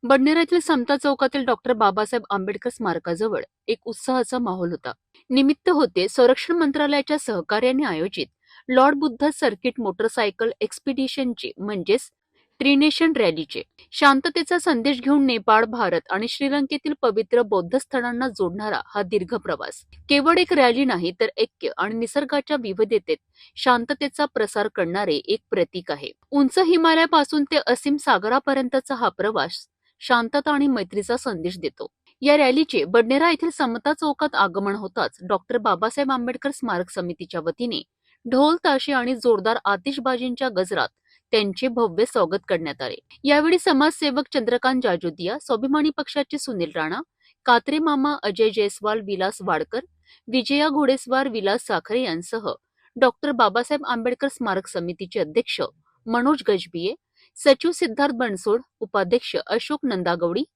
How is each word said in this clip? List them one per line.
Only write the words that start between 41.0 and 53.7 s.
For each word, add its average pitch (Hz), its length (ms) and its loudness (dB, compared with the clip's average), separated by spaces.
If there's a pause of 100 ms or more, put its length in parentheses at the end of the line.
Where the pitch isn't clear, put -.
त्यांचे 214 360 0
भव्य 226 360 0
स्वागत 190 440 -2
करण्यात 160 340 -4
आले. 117 140 -6 (280)
यावेळी 302 340 4
समाजसेवक 294 760 2
चंद्रकांत 254 500 0
जाजुदिया, 190 560 -2
स्वाभिमानी 277 560 0
पक्षाचे 294 420 -4
सुनील 175 360 -4
राणा, 165 260 -4 (460)
कात्रे 254 320 2
मामा, 294 440 0
अजय 214 280 0
जयस्वाल, 208 500 -2
विलास 190 460 -4
वाडकर, 175 340 -2 (480)
विजया 277 400 0
घोडेस्वार, 269 600 0
विलास 214 380 -2
साखरे 214 360 -2
यांसह 185 480 -6 (460)
डॉक्टर 254 360 0
बाबासाहेब 240 540 0